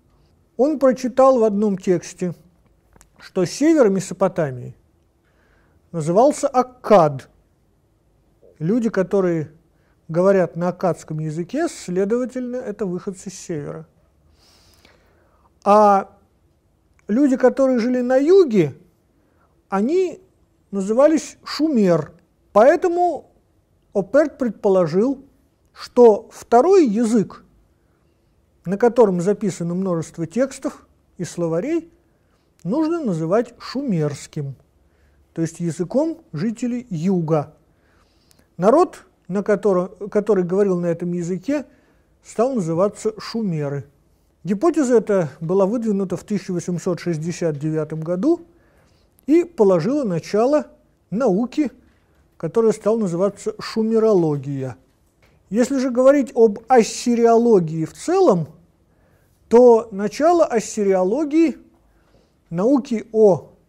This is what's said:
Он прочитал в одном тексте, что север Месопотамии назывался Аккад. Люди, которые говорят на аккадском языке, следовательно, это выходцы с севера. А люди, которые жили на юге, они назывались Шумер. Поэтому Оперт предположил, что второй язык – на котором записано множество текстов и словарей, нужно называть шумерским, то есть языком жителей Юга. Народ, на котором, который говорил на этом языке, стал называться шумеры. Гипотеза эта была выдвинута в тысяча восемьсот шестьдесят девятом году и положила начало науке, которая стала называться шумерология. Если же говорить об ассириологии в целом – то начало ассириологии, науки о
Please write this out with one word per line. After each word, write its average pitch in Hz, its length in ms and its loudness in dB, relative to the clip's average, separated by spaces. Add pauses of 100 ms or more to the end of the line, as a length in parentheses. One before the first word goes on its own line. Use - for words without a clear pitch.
(580)
Он 285 200 0
прочитал 262 600 2
в 220 60 2
одном 202 340 -2
тексте, 180 560 -4 (840)
что - 280 -4
север 294 420 2
Месопотамии 175 880 -4 (1160)
назывался 180 560 2
Аккад. 196 840 2 (1300)
Люди, 220 320 -2
которые 180 600 -2 (560)
говорят 175 480 2
на 170 120 -4
аккадском 175 500 -6
языке, 170 500 -6
следовательно, 240 880 -6
это 214 300 -8
выходцы 185 420 -10
с 185 60 -16
севера. 160 520 -12 (1800)
А 202 520 4 (920)
люди, 254 280 2
которые 254 440 2
жили 254 220 -2
на 247 140 0
юге, 277 600 4 (920)
они 302 540 -2 (480)
назывались 226 720 0
Шумер. 202 720 0 (400)
Поэтому 339 800 2 (600)
Оперт 262 460 0
предположил, 196 840 -2 (480)
что - 600 4
второй 320 540 4
язык – 214 580 -2 (1200)
на 180 100 -4
котором 220 440 2
записано 175 540 -4
множество 170 520 -6
текстов 262 600 -6 (300)
и 185 80 -10
словарей, 185 640 -6 (720)
нужно 311 380 -2
называть 180 560 -2
шумерским, 151 960 -6 (760)
то 165 100 -6
есть 160 180 -8
языком 180 720 -4
жителей 233 580 -6
Юга. 165 640 -2 (1000)
Народ, 254 480 2 (240)
на 196 140 -4
котором, 202 680 -2
который 202 340 0
говорил 185 360 0
на 175 60 -4
этом 175 260 -4
языке, 180 540 -6 (560)
стал 254 320 -2
называться 196 640 -2
шумеры. 151 640 -6 (600)
Гипотеза 254 520 0
эта 190 340 0 (100)
была 185 260 0
выдвинута 196 500 -4
в - 80 -12
тысяча 196 280 -6
восемьсот 175 480 -6
шестьдесят 165 580 -6
девятом 156 420 -6
году 185 460 -4 (800)
и 330 180 2
положила 214 600 0
начало 226 640 -2 (420)
науке, 240 600 -2 (640)
которая 220 360 0
стала 220 260 -2
называться 196 640 -4
шумерология. 160 1160 -2 (720)
Если 247 280 0
же 254 120 -2
говорить 262 440 4
об 226 240 2 (100)
ассириологии 233 1160 2
в - 80 -14
целом – 294 560 0 (1000)
то 233 440 6
начало 285 520 0
ассириологии, 226 1120 -2 (920)
науки 220 640 -2
о 208 400 2 (160)